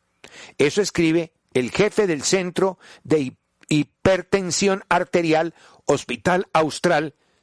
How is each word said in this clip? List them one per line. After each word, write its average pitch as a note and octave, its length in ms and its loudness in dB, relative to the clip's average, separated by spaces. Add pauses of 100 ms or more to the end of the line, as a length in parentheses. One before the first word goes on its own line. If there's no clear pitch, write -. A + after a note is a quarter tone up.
(580)
Eso C#3+ 240 2
escribe E3 500 0 (220)
el B2 180 -2
jefe G#3 340 0
del D3+ 180 -2
Centro F3+ 560 -2 (240)
de D#3 160 2
Hi-, C3 180 -6 (320)
Hipertensión F#3+ 1200 0
Arterial, E3+ 640 0 (320)
Hospital D3 680 -2
Austral D#3+ 640 0 (280)